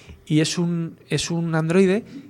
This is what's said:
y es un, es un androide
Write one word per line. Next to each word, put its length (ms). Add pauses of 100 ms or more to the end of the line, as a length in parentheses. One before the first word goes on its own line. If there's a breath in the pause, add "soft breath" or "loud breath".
(240 loud breath)
y 140
es 180
un, 420 (100)
es 240
un 240
androide 480 (260 loud breath)